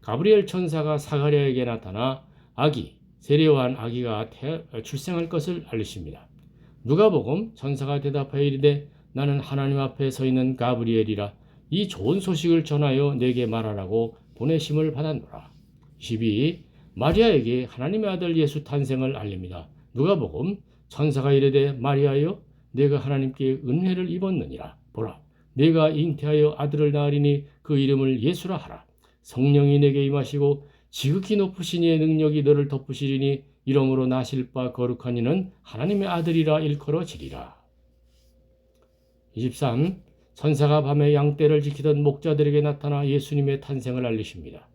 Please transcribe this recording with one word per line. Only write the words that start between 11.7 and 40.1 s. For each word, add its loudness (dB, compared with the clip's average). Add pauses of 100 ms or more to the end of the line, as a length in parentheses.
좋은 -2
소식을 0
전하여 2
내게 0
말하라고 -4 (180)
보내심을 0
받았노라." -8 (460)
이십이, -2 (300)
마리아에게 2
하나님의 -4
아들 -2
예수 0
탄생을 -2
알립니다. -10 (240)
누가복음, -2 (320)
천사가 0
이르되, 4
"마리아여, 0 (300)
내가 2
하나님께 -2
은혜를 -2
입었느니라. -6 (140)
보라, -8 (320)
내가 4
잉태하여 0
아들을 0
낳으리니 2 (160)
그 0
이름을 2
예수라 -2
하라. -14 (360)
성령이 4
내게 4
임하시고 0 (220)
지극히 -2
높으신 -2
이의 4
능력이 2
너를 4
덮으시리니 -2 (220)
이러므로 2
나실 -4
바 -6
거룩한 -4
이는 -2 (100)
하나님의 -4
아들이라 0
일컬어지리라." -6 (1800)
이십삼, -2 (340)